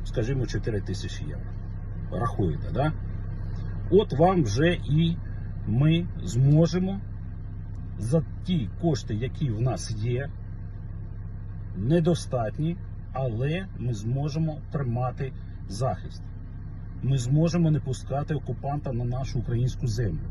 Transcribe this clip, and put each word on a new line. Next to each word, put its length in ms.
скажімо, 420
чотири 360
тисячі 440
євро. 200
Рахуєте, 640
да? 200
От 220
вам 300
вже 300
і 440
ми 400
зможемо 760
за 260
ті 260
кошти, 340
які 340
в 120
нас 300
є, 380
недостатні, 1000
але 520
ми 140
зможемо 640
тримати 640
захист. 560
Ми 140
зможемо 540
не 80
пускати 560
окупанта 580
на 120
нашу 340
українську 480
землю. 420